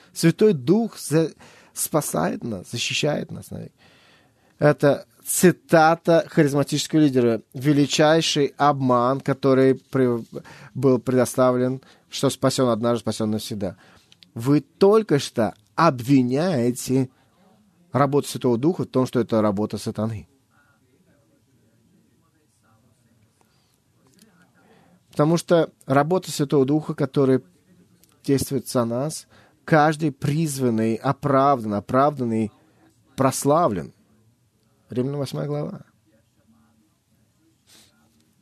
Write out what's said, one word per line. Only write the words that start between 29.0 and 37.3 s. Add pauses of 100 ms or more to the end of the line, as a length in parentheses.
каждый
призванный,
оправдан,
оправданный, (640)
прославлен. (920)
Римлянам
восьмая
глава. (2500)